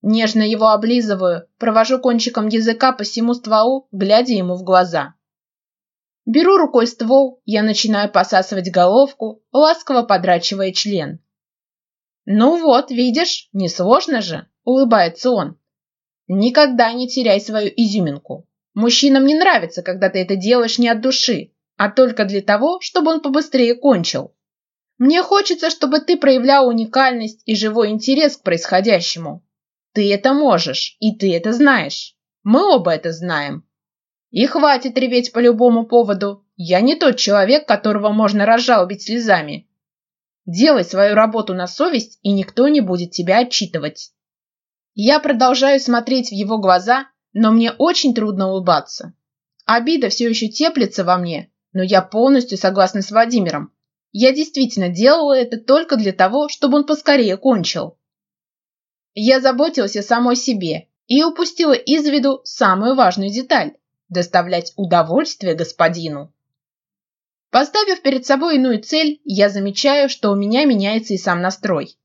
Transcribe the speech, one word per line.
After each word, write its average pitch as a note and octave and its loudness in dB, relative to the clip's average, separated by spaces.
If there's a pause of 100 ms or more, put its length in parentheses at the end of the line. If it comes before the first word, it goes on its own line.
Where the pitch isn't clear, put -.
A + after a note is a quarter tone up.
Нежно A3 0
его A3 2
облизываю, G#3 -2 (120)
провожу A3+ 0
кончиком A#3 -2
языка A3+ 0
по G#3+ -8
всему A#3 -4
стволу, A#3+ -2
глядя G#3 0
ему F3+ -2
в F#3 -14
глаза. F3 0 (1080)
Беру D4+ 4
рукой C#4+ 2
ствол, B3+ 0
я G#3 -2
начинаю G#3 -2
посасывать F#3+ 0
головку, G#3+ 2 (100)
ласково D4 2
подрачивая F#3 0
член. E3 -6 (1040)
«Ну B3+ 2
вот, C#4+ 2
видишь, B3+ -2
несложно G3+ -2
же», E3 -10 (180)
улыбается A#3 2
он. E3 -4 (720)
«Никогда A#3+ 2
не B3 -6
теряй A3 0
свою G#3+ -4
изюминку. F3 -4 (280)
Мужчинам C4 2
не D4 4
нравится, C#4 0
когда F#3 -2
ты F#3+ -4
это F#3 -2
делаешь A3+ 0
не A#3+ 2
от A3 0
души, A#3+ -2 (240)
а G#3 -2
только B3 2
для G3 -4
того, A#3 -2
чтобы D#4+ -2
он D#4+ -2
побыстрее C4+ 0
кончил. F3 -2 (640)
Мне D4+ 4
хочется, F4+ 0
чтобы D4+ -2
ты F4 0
проявлял C4+ 4
уникальность A#3 -2
и A3 -2
живой G#3+ 0
интерес C4+ 0
к - -20
происходящему. F3 -2 (480)
Ты G3+ 0
это A3+ 0
можешь, E3+ -2
и G#3+ -2
ты F#3+ 0
это E3+ -4
знаешь. A#3+ -2 (260)
Мы A#3+ 4 (120)
оба F3 0
это E3 -6
знаем. D#3+ -6 (640)
И A#3 0
хватит C4+ 0
реветь B3 -2
по A3+ -2
любому A#3 4
поводу. G3+ 0 (100)
Я F3+ 0
не C4 2
тот D4+ 2
человек, G#3 2
которого G#3 0
можно G#3 2
разжалобить A3 2
слезами. F#3 -2 (800)
Делай G3+ 2
свою G3+ 0
работу G#3+ 0
на F3+ -6
совесть, C#4 -4
и G3 -2
никто G3+ 0
не D4 2
будет F3+ -4
тебя F#3 0
отчитывать». F3 -6 (840)
Я C4 2
продолжаю C4 2
смотреть A#3+ -2
в - -14
его G#3 -4
глаза, G3 2 (260)
но A3 2
мне A#3 2
очень D4+ 0
трудно G3 -2
улыбаться. F3+ -2 (500)
Обида A#3+ 0
все A#3 -2
еще A3 -4
теплится A#3+ -2
во F3+ 2
мне, E3+ -8 (220)
но F#3 -4
я F#3 2
полностью A#3+ 0
согласна F#3+ 0
с - -10
Владимиром. G#3 -2 (400)
Я B3 2
действительно C4+ -4
делала C#4 2
это A#3+ -2
только D4 0
для G3+ -2
того, A3 0
чтобы C#4+ 0
он C#4+ 0
поскорее C#4+ 0
кончил. F#3 -2 (1160)
Я B3 2
заботилась B3+ 0
о G3+ -6
самой A#3+ 0
себе F#3 -6 (180)
и C#4 2
упустила E4 0
из D4 0
виду C#4 0
самую G#3+ 0
важную G3 2
деталь: A#3 -2 (320)
доставлять F3 -2
удовольствие F3+ -2
господину. D#3+ -4 (1160)
Поставив F4+ 0
перед C4 -2
собой D4 0
иную B3+ 0
цель, D#4 -4
я G3+ 0
замечаю, G3+ 0
что A3 -4
у G3+ 0
меня G#3+ 0
меняется A3 -2
и F#3 -4
сам F3 -4
настрой. F3+ -6